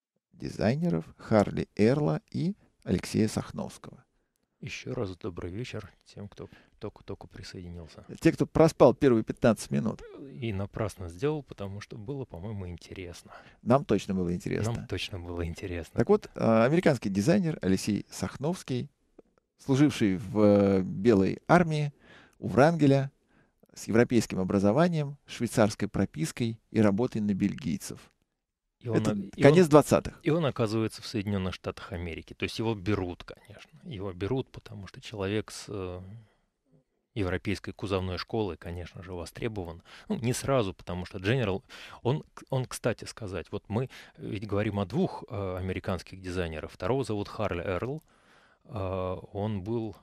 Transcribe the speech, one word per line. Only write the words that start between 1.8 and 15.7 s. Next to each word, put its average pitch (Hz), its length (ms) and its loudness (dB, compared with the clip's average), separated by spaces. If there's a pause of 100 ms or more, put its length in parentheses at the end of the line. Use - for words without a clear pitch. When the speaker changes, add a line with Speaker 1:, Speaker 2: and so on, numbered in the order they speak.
Speaker 1:
и 160 240 -2 (280)
Алексея 104 440 0
Сахновского. - 760 -10 (560)
Speaker 2:
Ещё - 360 -10
раз 95 220 -4
добрый 87 340 -8
вечер 107 400 -10 (140)
тем, 101 220 -16
кто - 220 -16 (300)
только-только - 480 -12
присоединился. 87 800 -16 (160)
Speaker 1:
Те, 165 100 6
кто 143 160 0
проспал 156 480 8
первые 117 280 4
пятнадцать - 480 2
минут. - 300 -2 (400)
Speaker 2:
И 113 120 -4
напрасно 95 560 -6
сделал, 139 340 -4
потому 101 380 -12
что - 160 -16
было, 123 280 -10
по-моему, 95 420 -10
интересно. 87 640 -14 (300)
Speaker 1:
Нам 131 240 2
точно 98 300 0
было 87 180 0
интересно. 90 400 -4
Speaker 2:
Нам 110 140 -6
точно 92 320 -6
было 87 260 -6
интересно. 85 540 -8